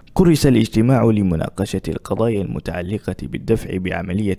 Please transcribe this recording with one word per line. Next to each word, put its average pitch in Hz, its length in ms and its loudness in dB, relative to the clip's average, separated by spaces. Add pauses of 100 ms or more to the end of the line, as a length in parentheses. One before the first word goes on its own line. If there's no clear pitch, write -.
(140)
كرس 170 320 4
الاجتماع 117 580 4
لمناقشة 95 840 0
القضايا 101 540 -2
المتعلقة 92 800 -6
بالدفع - 540 -4
بعملية 92 640 -2